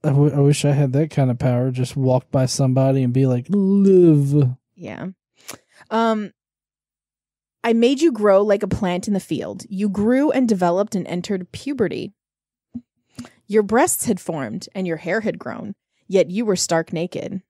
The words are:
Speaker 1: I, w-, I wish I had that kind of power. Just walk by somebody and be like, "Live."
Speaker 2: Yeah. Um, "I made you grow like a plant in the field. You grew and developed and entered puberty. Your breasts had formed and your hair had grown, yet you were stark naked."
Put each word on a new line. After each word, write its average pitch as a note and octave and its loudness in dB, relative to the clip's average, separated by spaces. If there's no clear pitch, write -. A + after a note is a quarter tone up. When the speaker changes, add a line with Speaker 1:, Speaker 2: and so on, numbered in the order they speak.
Speaker 1:
I, D3+ 2
w-, C#3+ 4
I C#3+ -2
wish C#3+ 2
I C#3+ 2
had C#3 0
that D3+ 0
kind C3 0
of A#2 -4
power. B2+ 0
Just B2 -4
walk B2+ 0
by C3 0
somebody C3 2
and B2 0
be C3 2
like, B2 -2
"Live." F3 4
Speaker 2:
Yeah. E3+ -12
Um, A3 -2
"I A#3 2
made A#3+ 2
you D#4+ 4
grow G#3 4
like G#3 2
a G3+ -4
plant F3+ -2
in G#3 0
the F#3 0
field. - -8
You G3+ -4
grew A#3 2
and B3+ 0
developed F#3 0
and F3 -4
entered F3+ -6
puberty. G3+ -6
Your G#3 2
breasts A3+ 0
had G3 -2
formed D3 -8
and F#3+ -4
your D#3+ -4
hair F#3 -4
had G3 -6
grown, A2 -12
yet F#3 2
you G#3 -4
were G#3 0
stark E3 -2
naked." F3+ -6